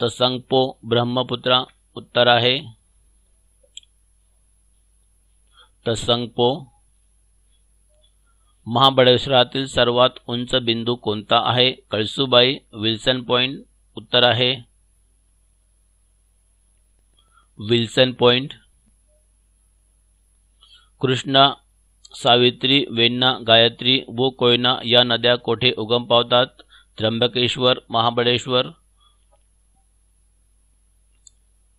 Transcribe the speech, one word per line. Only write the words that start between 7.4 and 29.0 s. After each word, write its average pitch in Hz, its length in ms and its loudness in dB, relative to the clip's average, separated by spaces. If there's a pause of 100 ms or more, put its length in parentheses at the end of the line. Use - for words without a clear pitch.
महाबळेश्वरातील 127 960 2
सर्वात 123 440 2 (180)
उंच 123 280 -6
बिंदू 117 400 -2
कोणता 110 540 -2
आहे? 123 220 2
कळसुबाई, 123 840 0 (160)
विल्सन 113 500 -4
पॉइंट. 123 420 -4 (300)
उत्तर 123 280 0
आहे 123 320 2 (3250)
विल्सन 120 420 0
पॉइंट. 123 420 0 (2500)
कृष्णा, 135 500 0 (720)
सावित्री, 127 680 2
वेण्णा, 123 460 0 (100)
गायत्री 117 540 2 (160)
व 131 120 0
कोयना 123 560 0
या 120 180 2
नद्या 120 320 0
कोठे 123 420 -2
उगम 113 280 -4
पावतात? 120 420 0 (500)
त्र्यंबकेश्वर, 123 840 -2 (100)
महाबळेश्वर. 120 800 -2 (3000)